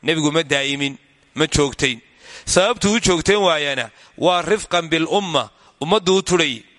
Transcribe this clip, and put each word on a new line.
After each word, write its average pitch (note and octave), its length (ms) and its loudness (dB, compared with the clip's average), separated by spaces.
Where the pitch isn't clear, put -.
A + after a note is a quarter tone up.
Nebigu D3+ 280 0
ma D#3+ 120 0
daa'imin, C#3 540 -2
ma D#3 120 0
joogtayn. C#3 520 0
Sababtu G3+ 460 2
u A3+ 80 2
joogtayn F#3+ 400 2
waayana C#3+ 500 0
waa F3 240 2
rifqan F3 480 -2
bil D#3+ 200 0
umma, D#3 400 0
ummaddu F#3 360 2
u F#3+ 40 2
turayay. D#3 420 0